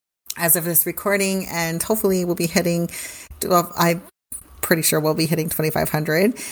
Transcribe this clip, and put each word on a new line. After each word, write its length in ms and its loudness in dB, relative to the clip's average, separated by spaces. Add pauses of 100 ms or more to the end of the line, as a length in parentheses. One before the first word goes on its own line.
(380)
as 180 2
of 100 0
this 200 2
recording. 600 0
And 360 -2
hopefully 440 0
we'll 100 0
be 120 0
hitting, 420 0 (560)
well, 320 2
I 240 2 (600)
pretty 200 2
sure 180 2
we'll 160 2
be 100 0
hitting 240 0
twenty-five 400 0
hundred, 480 2 (140)